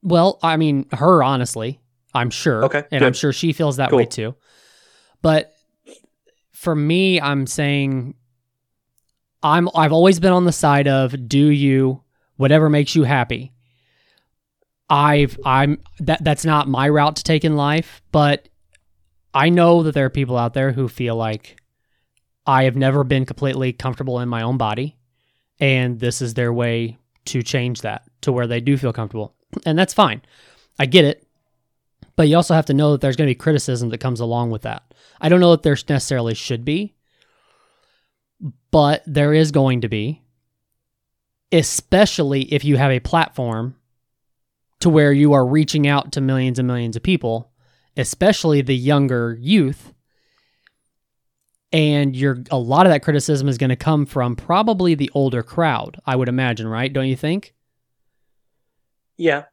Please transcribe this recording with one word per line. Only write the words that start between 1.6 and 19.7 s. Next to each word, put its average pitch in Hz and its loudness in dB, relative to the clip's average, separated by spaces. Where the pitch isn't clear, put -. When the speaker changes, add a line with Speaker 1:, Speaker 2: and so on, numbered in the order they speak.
Speaker 1:
I'm 123 0
sure. 117 0
Speaker 2:
Okay, 147 -2
Speaker 1:
And 135 2
I'm 127 4
Speaker 2:
good. 131 -6
Speaker 1:
sure 143 -2
she 165 -2
feels 143 -2
that 135 -2
way 123 2
Speaker 2:
Cool. 120 -14
Speaker 1:
too. 117 -8
But 156 0
for - -4
me, 175 0
I'm 143 -2
saying 139 -4
I'm, 165 2
I've 156 2
always 170 4
been 185 2
on 180 4
the 170 2
side 143 2
of 135 -2
do 139 4
you, 135 2
whatever 151 4
makes 147 0
you 156 4
happy. 127 -2
I've, 147 2
I'm, 139 2
that, 156 -2
that's 147 -2
not 151 2
my 135 0
route 151 2
to - -12
take 160 0
in 156 0
life, 147 -2
but 147 2
I 143 2
know 170 4